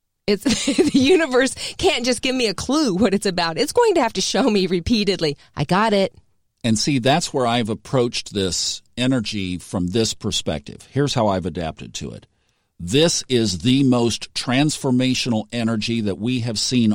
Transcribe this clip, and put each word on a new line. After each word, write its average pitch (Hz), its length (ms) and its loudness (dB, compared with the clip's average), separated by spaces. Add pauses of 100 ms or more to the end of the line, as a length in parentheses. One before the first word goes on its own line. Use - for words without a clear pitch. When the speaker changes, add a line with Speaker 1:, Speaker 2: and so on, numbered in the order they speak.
(260)
Speaker 1:
It's, 202 180 0
<laughs> - 220 0
the 285 340 2
universe 269 540 4 (240)
can't 294 280 0
just 254 160 0
give 262 140 -2
me 247 120 0
a 196 60 -2
clue 269 400 0
what 190 200 2
it's 202 120 -2
about. 170 320 -2
It's 254 160 -2
going 453 220 4
to 320 60 4
have 226 120 0
to 190 80 -4
show 254 280 0
me 196 180 2
repeatedly, 180 720 0 (180)
"I 156 80 -2
got 202 300 2
it." 196 220 2 (480)
Speaker 2:
And 113 160 2
see, 139 200 0
that's 135 340 2
where 131 120 0
I've 117 240 0
approached 120 640 -2
this 95 480 -2 (140)
energy 107 640 -2
from 90 300 -4
this 110 260 0
perspective. - 760 -6
Here's 139 240 -2
how 110 140 2
I've 92 180 0
adapted 78 500 -8
to 65 160 -10
it. - 140 -16 (540)
This 139 480 2
is 110 320 0
the 127 240 2
most 120 500 0
transformational 127 1160 0
energy 113 500 -2
that 101 160 -2
we 123 220 -4
have 113 180 -4
seen 117 380 2